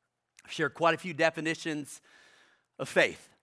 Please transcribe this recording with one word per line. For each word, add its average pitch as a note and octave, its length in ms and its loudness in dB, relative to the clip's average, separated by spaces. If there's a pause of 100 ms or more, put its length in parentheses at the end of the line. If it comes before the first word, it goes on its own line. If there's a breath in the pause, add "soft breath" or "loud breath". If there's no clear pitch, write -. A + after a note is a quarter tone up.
(440)
I've - 80 -18
shared D3+ 220 -2
quite E3 200 4
a D#3 40 -2
few F3 160 -8
definitions D#3 840 -2 (800 soft breath)
of C3+ 100 -6
faith. B2 420 2 (120)